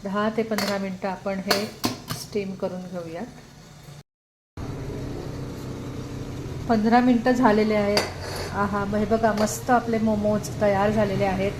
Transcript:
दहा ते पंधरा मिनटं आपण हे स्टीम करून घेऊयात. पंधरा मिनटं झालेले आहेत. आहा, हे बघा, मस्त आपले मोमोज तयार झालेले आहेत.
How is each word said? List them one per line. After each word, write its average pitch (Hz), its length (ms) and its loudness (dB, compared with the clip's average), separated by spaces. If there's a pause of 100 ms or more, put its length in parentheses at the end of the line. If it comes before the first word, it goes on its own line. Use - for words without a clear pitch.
दहा 208 340 0
ते 226 60 2
पंधरा 202 340 -2
मिनटं 196 300 -4
आपण 190 320 -4
हे 202 260 0 (480)
स्टीम 196 400 -6
करून 185 280 -6
घेऊयात. 175 440 -8 (3500)
पंधरा 226 300 6
मिनटं 247 320 6
झालेले 214 440 6
आहेत. 208 240 2 (540)
आहा, 202 440 0
हे 214 80 2
बघा, 220 280 2
मस्त 214 360 -2
आपले 233 300 4
मोमोज 214 640 0
तयार 202 280 4
झालेले 202 360 2
आहेत. 190 340 0